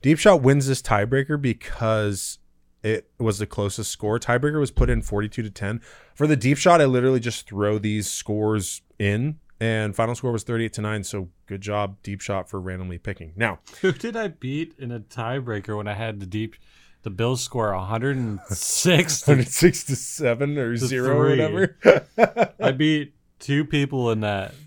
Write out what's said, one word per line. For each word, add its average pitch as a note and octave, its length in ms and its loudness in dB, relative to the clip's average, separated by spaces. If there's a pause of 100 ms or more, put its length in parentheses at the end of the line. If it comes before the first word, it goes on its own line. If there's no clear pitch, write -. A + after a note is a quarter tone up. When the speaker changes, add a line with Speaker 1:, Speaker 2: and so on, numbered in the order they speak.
Speaker 1:
Deep D3+ 160 4
Shot F3+ 240 8
wins C3+ 240 4
this C3 160 -2
tiebreaker C3+ 580 0
because A2 960 -2 (440)
it A2 260 -4 (100)
was A2 200 0
the G#2+ 80 -4
closest G2+ 440 -6
score. G#2+ 280 -4
Tiebreaker D3 420 0
was C3+ 100 0
put - 200 2
in A2+ 120 2
forty-two G#2 400 -4
to G#2+ 80 -6
ten. G#2 300 -6 (340)
For D3 120 0
the D3+ 100 4
Deep C3 220 2
Shot, F3 220 6
I D3 40 6
literally B2+ 360 4
just A2+ 280 -8
throw G#2 300 0
these G#2 320 -4
scores G#2+ 720 -4 (160)
in, A2+ 400 0 (200)
and A2 380 -2
final A#2 180 0
score A#2+ 180 -4
was A2 120 -4
thirty-eight A2+ 300 -4
to G#2+ 80 -6
nine. G#2+ 200 -4
So F#2 280 -8 (160)
good G2 160 -10
job, G#2 400 -4
Deep G2+ 180 -8
Shot, G2 300 -6
for F#2+ 100 -8
randomly F2+ 380 -8
picking. E2 380 -12
Now, G2+ 240 -2 (100)
Speaker 2:
<laughs> - 100 -18
Who F#3+ 120 2
did A3+ 240 -6
I A3 120 -4
beat D3+ 500 -8
in A#2+ 140 -10
a A#2 80 -10
tiebreaker A2+ 760 -6
when G#2 120 -6
I G#2 60 -4
had G#2+ 260 -6
the G2 60 -10
Deep, G#2+ 280 -6 (500)
the G#2+ 60 -6
Bills A#2 320 0
score A2 300 -2
a F#2 100 -2
hundred A2+ 360 -2
and A2 200 -4 (100)
six D#3+ 760 2
to - 100 4
Speaker 1:
hundred C3 160 6
six - 360 4
to C3+ 120 -4
seven C#3+ 640 -2
or A#2+ 180 -2
Speaker 2:
to - 100 -2
Speaker 1:
zero C3 320 0
or - 160 4
Speaker 2:
three? - 360 0 (120)
Speaker 1:
whatever? - 760 4
<laughs> - 40 -12
Speaker 2:
I F#3 120 2
beat D3+ 420 0 (240)
two C#3+ 260 0
people C#3 460 0
in G#2+ 100 0
that G2+ 320 -2 (140)